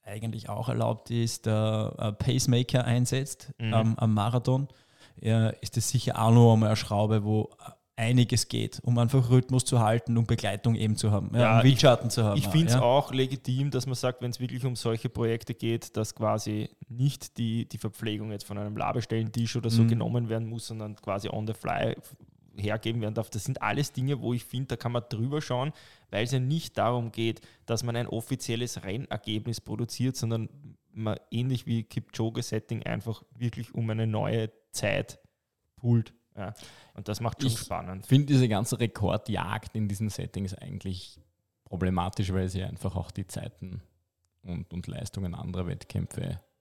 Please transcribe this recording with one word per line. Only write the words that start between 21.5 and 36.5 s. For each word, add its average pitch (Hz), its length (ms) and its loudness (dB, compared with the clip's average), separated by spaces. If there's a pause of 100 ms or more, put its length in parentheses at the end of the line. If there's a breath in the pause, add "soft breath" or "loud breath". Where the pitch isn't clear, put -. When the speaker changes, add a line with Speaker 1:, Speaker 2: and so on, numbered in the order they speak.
Speaker 2:
fly - 440 -2
f-, - 200 -20 (380)
hergeben 110 460 -2
werden 107 140 -4
darf. 113 160 -4
Das 107 140 -6
sind - 180 -4
alles 131 300 0
Dinge, 131 280 -2
wo 117 120 -2
ich 117 100 -4
find, - 260 -8
da 117 60 -2
kann 120 160 -6
man 120 180 -2
drüber 127 320 -2
schauen, 131 300 -2 (400 loud breath)
weil's 113 200 -2
ja 131 80 2
nicht 143 380 -2
darum 117 340 0
geht, 113 300 -2 (240 loud breath)
dass 113 180 -2
man 117 120 -4
ein 120 100 -2
offizielles 117 800 -4
Rennergebnis 107 760 -6
produziert, 117 560 -4
sondern 113 340 -4 (440)
man 107 240 -4 (140)
ähnlich 123 340 -2
wie 117 180 -2
Kipchoge-Setting 113 1000 -6
einfach 113 400 -6 (120)
wirklich 117 380 -6
um 113 160 -2
eine 110 160 0
neue 110 460 -2 (200)
Zeit - 460 -2 (600)
poolt. 120 360 2 (240)
Ja. 95 160 -10 (400 loud breath)